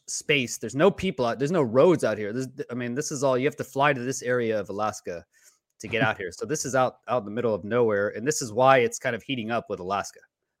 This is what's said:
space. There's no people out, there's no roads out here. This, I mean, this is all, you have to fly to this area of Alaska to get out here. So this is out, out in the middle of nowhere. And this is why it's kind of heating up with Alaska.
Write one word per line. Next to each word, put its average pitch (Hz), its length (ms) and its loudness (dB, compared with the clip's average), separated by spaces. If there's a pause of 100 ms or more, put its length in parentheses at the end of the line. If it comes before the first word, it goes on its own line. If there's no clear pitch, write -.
space. - 500 -2
There's 117 180 -8
no 175 160 6
people 185 340 -2
out, 117 140 -2
there's 143 100 0
no 170 120 2
roads 139 420 6
out 107 140 0
here. 104 160 -6
This, 131 160 -4 (200)
I 123 40 -8
mean, 120 200 -6
this 143 160 -6
is 139 140 -4
all, 131 140 4
you 131 80 0
have 143 100 0
to 127 80 -6
fly 143 300 2
to 127 80 -4
this 127 200 -4
area 117 380 0
of 98 100 -6
Alaska 98 540 -6 (560)
to - 80 -14
get 110 160 0
out 110 140 2
here. 92 140 -8
So 117 140 -10
this 147 200 -4
is 131 100 -4
out, 127 220 2 (100)
out 123 120 0
in 101 60 -8
the 104 60 -10
middle 113 220 0
of 85 100 -4
nowhere. 104 460 2
And 107 180 -6
this 151 140 -2
is 113 100 -8
why 131 280 6
it's 117 200 0
kind 123 160 -4
of 104 80 -10
heating 120 260 -6
up 117 200 -4
with 95 100 -6
Alaska. 95 400 -4 (400)